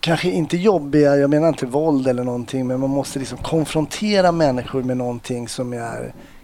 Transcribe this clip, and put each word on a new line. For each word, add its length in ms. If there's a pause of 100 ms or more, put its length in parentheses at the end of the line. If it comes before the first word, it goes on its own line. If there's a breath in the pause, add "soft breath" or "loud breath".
kanske 300
inte 260
jobbiga, 600
jag 140
menar 180
inte 180
våld 420
eller 160
någonting, 420
men 140
man 100
måste 280
liksom 200
konfrontera 920
människor 500
med 140
någonting 520
som 240
är 420 (300 loud breath)